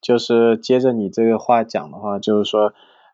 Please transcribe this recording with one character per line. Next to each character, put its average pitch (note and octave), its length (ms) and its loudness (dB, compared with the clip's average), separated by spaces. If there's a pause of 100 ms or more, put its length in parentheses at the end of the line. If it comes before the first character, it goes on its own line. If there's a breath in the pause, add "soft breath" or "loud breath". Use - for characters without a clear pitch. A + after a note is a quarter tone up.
就 A#2+ 160 0
是 A#2 400 2
接 B2+ 220 0
着 B2+ 120 0
你 G#2+ 160 -4
这 A2+ 160 -2
个 A2+ 140 2
话 A#2 260 0
讲 G2+ 260 -8
的 E2+ 60 -18
话， G2+ 220 -8
就 G#2 260 0
是 - 60 -8
说， G#2+ 240 0 (400 soft breath)